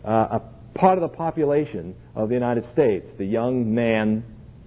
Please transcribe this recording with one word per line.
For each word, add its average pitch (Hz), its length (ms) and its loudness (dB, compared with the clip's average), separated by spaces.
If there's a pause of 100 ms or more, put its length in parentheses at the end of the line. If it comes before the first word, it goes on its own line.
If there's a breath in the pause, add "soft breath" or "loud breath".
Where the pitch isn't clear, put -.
uh, 107 340 2
a - 40 -6 (320)
part 185 220 4
of 180 60 -2
the 156 140 -6
population 147 800 -2 (200 loud breath)
of 110 140 -2
the 120 60 0
United 120 360 0
States, 110 360 2 (120)
the 98 80 -6
young 113 480 -2
man 110 500 0 (420)